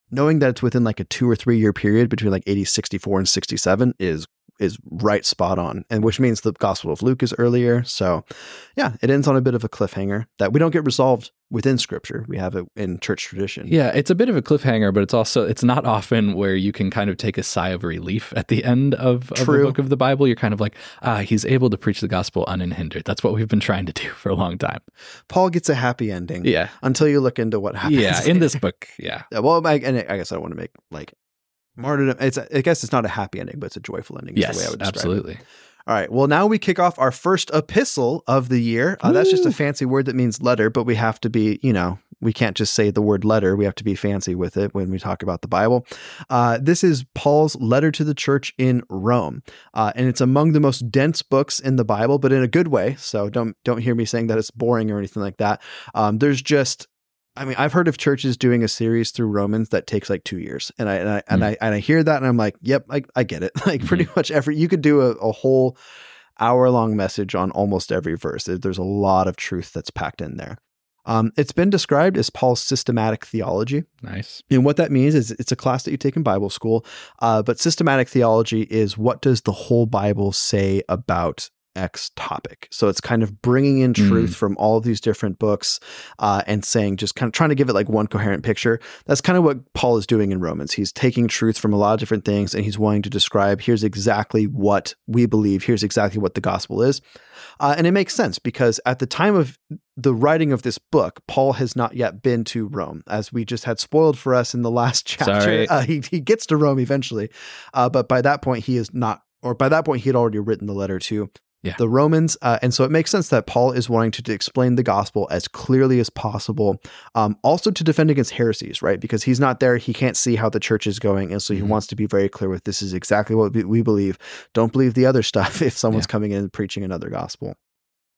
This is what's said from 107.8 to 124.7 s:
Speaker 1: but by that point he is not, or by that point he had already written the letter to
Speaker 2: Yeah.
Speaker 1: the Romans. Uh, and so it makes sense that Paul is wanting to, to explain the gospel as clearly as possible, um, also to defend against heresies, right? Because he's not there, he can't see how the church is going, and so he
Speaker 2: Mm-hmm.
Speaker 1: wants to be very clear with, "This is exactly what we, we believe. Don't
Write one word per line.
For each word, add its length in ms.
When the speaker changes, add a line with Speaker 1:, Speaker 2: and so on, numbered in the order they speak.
Speaker 1:
but 220
by 120
that 200
point 240
he 100
is 180
not, 280
or 140
by 140
that 160
point 160
he 80
had 80
already 220
written 280
the 60
letter 260
to 300
Speaker 2:
Yeah. 140
Speaker 1:
the 100
Romans. 540
Uh, 220
and 100
so 100
it 80
makes 200
sense 180
that 160
Paul 280
is 140
wanting 240
to, 120
to 100
explain 420
the 80
gospel 460
as 180
clearly 520
as 100
possible, 720
um, 300
also 260
to 140
defend 260
against 220
heresies, 500
right? 180
Because 240
he's 160
not 200
there, 180
he 160
can't 240
see 200
how 120
the 100
church 280
is 100
going, 340
and 100
so 120
he 60
Speaker 2:
Mm-hmm. 100
Speaker 1:
wants 180
to 80
be 120
very 220
clear 200
with, 140
"This 180
is 120
exactly 420
what 180
we, 100
we 200
believe. 340
Don't 160